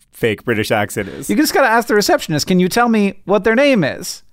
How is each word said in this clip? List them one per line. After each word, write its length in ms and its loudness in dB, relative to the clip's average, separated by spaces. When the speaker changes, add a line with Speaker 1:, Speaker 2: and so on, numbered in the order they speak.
Speaker 1:
fake 320 -4
British 280 -2
accent 380 -2
is. 200 -10
Speaker 2:
You 80 0
just 160 0
gotta 140 2
ask 200 0
the 80 0
receptionist, 520 0
"Can 120 2
you 100 2
tell 200 0
me 360 0
what 200 0
their 100 2
name 300 4
is?" 480 -8